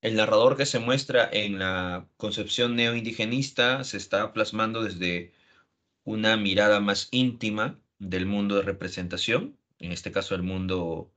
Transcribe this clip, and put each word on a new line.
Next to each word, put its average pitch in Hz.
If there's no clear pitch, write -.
El 113
narrador 110
que 135
se 127
muestra 123
en 101
la 92
concepción 113
neoindigenista 117
se -
está 101
plasmando 110
desde 87
una 110
mirada 104
más 101
íntima 120
del 92
mundo 101
de 98
representación, 95
en 87
este -
caso 98
el 90
mundo 92